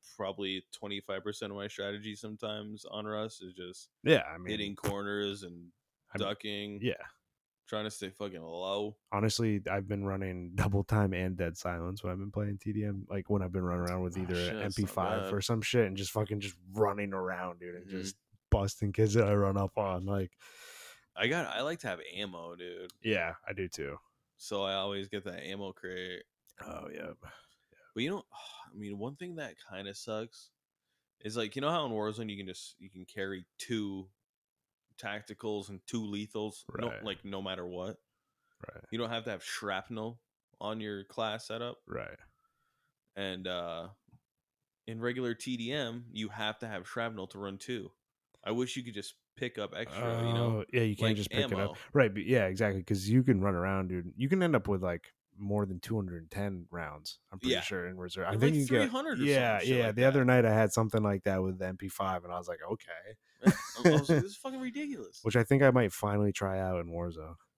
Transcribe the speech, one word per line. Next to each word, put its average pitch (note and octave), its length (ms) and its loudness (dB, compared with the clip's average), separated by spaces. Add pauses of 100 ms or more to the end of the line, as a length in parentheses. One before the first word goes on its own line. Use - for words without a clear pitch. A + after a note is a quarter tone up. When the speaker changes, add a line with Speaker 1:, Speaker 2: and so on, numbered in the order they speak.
(160)
Speaker 1:
probably F#2+ 560 -4
twenty-five G2+ 500 -6
percent G#2 300 -6
of G2+ 60 -8
my G2+ 100 -6
strategy G#2 480 -6
sometimes G#2+ 760 -8
on G#2+ 160 -4
Rust G#2+ 380 -4
is F#2 100 -12
just F2+ 360 -12 (140)
Speaker 2:
Yeah, D3 200 8
I D#2 140 -8
mean, F2+ 140 -10
Speaker 1:
hitting G2+ 260 -2
corners G2+ 640 -2
and F2 280 -16 (420)
Speaker 2:
I G#2 40 -4
mean, G#2 120 0
Speaker 1:
ducking. G#2 520 -6
Speaker 2:
yeah. A#2+ 120 2 (760)
Speaker 1:
Trying G#2+ 180 -4
to G#2+ 60 -4
stay F#2+ 200 -8
fucking F#2 320 -8
low. F#2+ 520 -2 (160)
Speaker 2:
Honestly, G#2+ 480 4 (100)
I've G2 180 0
been G2+ 180 -2
running F#2 460 -4
<laughs> F#2 40 -8
double G2 280 4
time G#2 300 4
and F#2 220 0
dead F2 220 -2
silence F2 460 -4
when F#2 100 -2
I've F#2 60 -4
been G2 100 -6
playing G2+ 300 -2
T A2 140 -4
D G#2 100 0
M. G2+ 260 -2
Like, G2 180 -4
when G2+ 140 4
I've F#2 100 -2
been F#2 120 2
running F2 260 2
around F2+ 140 0
with F2 160 -2
Speaker 1:
Oh, - 20 -2
Speaker 2:
either F2+ 140 0
Speaker 1:
shit, F2 180 2
Speaker 2:
an A2 60 -4
Speaker 1:
that's G2+ 180 -2
not G#2 60 4
Speaker 2:
M G2 40 2
P - 60 -4
five G2+ 300 2
Speaker 1:
bad. G2 100 -2
Speaker 2:
or G2+ 80 2
some A2+ 220 0
shit A#2 240 4
and F#2+ 100 -4
just G2 140 -4
fucking G#2+ 300 0
just G2 140 -8 (180)
running G2+ 380 2
around, F2+ 480 -4
dude, F2 140 -10
and F2+ 140 -14
Speaker 1:
Mm-hmm. F#2+ 140 -6
Speaker 2:
just F#2+ 160 -6 (340)
busting G2+ 420 2
kids G#2+ 220 6
that A2+ 120 6
I G#2 60 4
run G2+ 240 4
up G2 220 0
on. F#2+ 260 0
Like, G2 260 0 (840)
Speaker 1:
I G#2 120 0
got, D3+ 200 0
I F#2+ 140 -4
like E3 180 -2
to C3+ 80 -6
have F2+ 120 -4 (160)
ammo, F2 400 -6
dude. F2 360 -10 (120)
Speaker 2:
Yeah, F2+ 300 2 (160)
I F#2+ 40 -4
do F#2 140 -2
too. C#2+ 300 -6 (400)
Speaker 1:
So G2+ 260 -6
I G2 120 0
always G2 320 -2
get G2+ 180 -6
that F2+ 180 -8
ammo G2 280 -8
crate. F2+ 500 -8 (440)
Speaker 2:
Oh, D#2 280 -10
yep. E2 240 -10 (760)
Speaker 1:
But A2+ 80 -2
you D#3 80 -2
know, G3 200 -6
<sighs> - 400 -18
I - 60 -18
mean, G2+ 220 -8
one B2+ 160 -8
thing F3 220 -12
that B2+ 180 -10 (160)
kinda G2 240 -10
sucks - 560 -8 (680)
is, G#2+ 140 -8
like, A2 200 -2
you C3+ 80 -2
know D3+ 80 2
how E3 160 0
in A#2 60 -2
Warzone G#2+ 360 -2
you G2+ 80 -8
can G2 80 -10
just, - 320 -14
you F#2+ 140 -20
can F#2 140 -16
carry F#2+ 400 -6 (120)
two G2 500 -4 (880)
tacticals G#2 720 -6
and F#2+ 180 -12
two A#2 160 -2
lethals, G#2 600 -6 (160)
no, A#2 100 -2
Speaker 2:
Right. G#2+ 140 -8
Speaker 1:
like, G2 220 -8
no G2 160 -6
matter F#2 240 -6
what? F2+ 320 -6 (760)
Speaker 2:
Right. - 180 -18
Speaker 1:
You A2+ 60 -4
don't A#2 120 -2
have A#2 160 -6
to A#2 60 -6
have F#2 120 -8
shrapnel A2 800 -6 (400)
on A2 180 -6
your G#2 240 -6
class A2 440 -4
setup. A#2 400 -8
Speaker 2:
Right. - 300 -8 (1000)
Speaker 1:
And, F#2+ 320 -6
uh, F2 420 -6 (960)
in A2+ 140 -8
regular B2 320 0
T B2 240 -4
D A#2 140 -2
M, B2 400 -2
you G#2+ 180 -2
have G#2+ 300 -2
to A#2 80 -6
have F#2+ 200 -6
shrapnel A2+ 400 -4
to G2 120 -12
run G2 180 -4
two. A#2 340 -6 (520)
I G#2 80 -2
wish B2 240 0
you C3 80 -6
could A#2+ 100 -10
just G2+ 220 -10 (200)
pick B2 220 -4
up G#2 180 -4
extra, A#2 520 -2
you A#2 60 2
know? A#2 260 4
Speaker 2:
Oh, G2+ 120 -4
yeah, A#2+ 120 6
you G#2+ 120 4
can't A2 140 4
Speaker 1:
Like G#2+ 80 4
Speaker 2:
just G2+ 140 -2
pick - 80 0 (120)
it - 20 -
Speaker 1:
ammo. F#2+ 180 2
Speaker 2:
up. - 60 -10 (160)
Right, A#2+ 200 6
but G2+ 120 -2
yeah, A2+ 200 6
exactly, F#2+ 380 2
'cause G2 260 0
you B2 140 8
can A2+ 180 6
run G2 140 4
around, F#2+ 340 2
dude. F2+ 260 -2
You C3 140 0
can F#3 140 6
end E3 120 6
up G2+ 120 4
with, F#2+ 160 2
like, F2 300 -2 (240)
more G2+ 280 2
than F#2 160 -6
two A2+ 140 -2
hundred F2+ 260 -2
and D#2+ 100 -18
ten G2 400 -4
rounds, D2+ 480 -8 (120)
I'm F#2+ 80 -14
pretty B2 160 0
Speaker 1:
Yeah. F2+ 60 0
Speaker 2:
sure, F2 260 -4
in F#2 100 -8
reserve. F2+ 300 -6
I F#2+ 60 0
Speaker 1:
And, G#2+ 60 2
Speaker 2:
think D3 140 6
Speaker 1:
like, D3 80 4
Speaker 2:
you C3 60 2
can B2+ 80 4
get A2+ 80 8
Speaker 1:
three - 80 2
hundred C4+ 280 -2
or C3+ 40 2
Speaker 2:
Yeah, B2+ 360 6
Speaker 1:
some - 80 2
shit B2+ 100 6
Speaker 2:
yeah, A#2 100 6
Speaker 1:
like G#2+ 80 2
Speaker 2:
the B2 100 6
other C3+ 140 8
Speaker 1:
that. B2+ 60 8
Speaker 2:
night B2 200 10
I A2 80 8
had A2 180 8
something A2 320 4
like G2+ 200 2
that F#2+ 200 4
with F#2 160 0
the F#2+ 80 -2
M F#2 100 -4
P G2 120 -6
five, F#2 340 -2
and F2 80 -10
I F2 60 -4
was F2 100 -6
like, E2+ 140 -6
"Okay." F2 560 -8 (280)
Speaker 1:
Yeah, G3 60 12 (320)
I, F3 60 10
I - 100 8
was D3 100 -2
like, D3+ 120 6
Speaker 2:
<laughs> - 20 0
Speaker 1:
"This G3 80 -4
is G#3 60 -14
fucking C4 240 -8
ridiculous." B3+ 640 -6
Speaker 2:
Which A2+ 120 0
I A#2+ 80 6
think C#3 180 6
I C3+ 100 10
might A#2+ 200 6
finally G#2 400 2
try F#2+ 280 0
out F#2 200 0
in E2+ 80 -4
Warzone. E2 480 -6 (220)